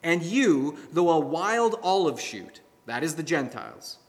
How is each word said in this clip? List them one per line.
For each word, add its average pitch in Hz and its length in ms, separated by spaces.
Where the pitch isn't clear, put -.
"and 170 200
you, 165 560
though 170 200
a 160 100
wild 214 600
olive 180 360
shoot," - 420
that 120 180
is 156 120
the 165 60
Gentiles 127 760